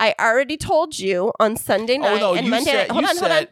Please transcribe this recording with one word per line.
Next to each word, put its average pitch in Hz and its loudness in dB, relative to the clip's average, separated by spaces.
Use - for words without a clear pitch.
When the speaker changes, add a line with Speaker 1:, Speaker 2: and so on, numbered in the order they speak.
Speaker 1:
"I 220 2
already 247 0
told 320 -2
you 190 -2
on 220 2
Sunday 226 -2
Speaker 2:
Oh, 294 -4
Speaker 1:
night 208 2
Speaker 2:
no, 196 2
Speaker 1:
and 165 -2
Speaker 2:
you 226 0
Speaker 1:
Monday 269 0
Speaker 2:
said, - 0
Speaker 1:
night." - -6
Hold 269 0
Speaker 2:
you 403 2
Speaker 1:
on, 339 0
hold 349 0
on, 320 2
Speaker 2:
said - 0